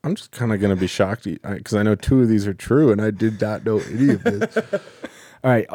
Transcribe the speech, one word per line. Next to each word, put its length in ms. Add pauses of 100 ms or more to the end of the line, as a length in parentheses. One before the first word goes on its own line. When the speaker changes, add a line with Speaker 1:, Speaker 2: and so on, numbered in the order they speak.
Speaker 1:
I'm 120
just 160
kinda 260
gonna 180
be 120
shocked, 400
e-, 160
I, 160
'cause 140
I 100
know 120
two 260
of 80
these 180
are 60
true, 380
and 100
I 100
did 300
not 240
know 140
any 340
of 100
this. 340
Speaker 2:
<laughs> 840
All 80
right, 240